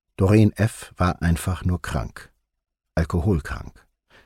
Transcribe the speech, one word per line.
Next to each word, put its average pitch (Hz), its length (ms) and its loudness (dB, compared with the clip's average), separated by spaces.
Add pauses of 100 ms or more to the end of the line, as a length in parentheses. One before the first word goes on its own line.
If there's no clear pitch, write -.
(180)
Doreen 104 360 6
F. - 440 -4
war 90 240 0
einfach 85 420 -2
nur 90 180 -2
krank, - 500 -10 (640)
alkoholkrank. - 920 -2 (380)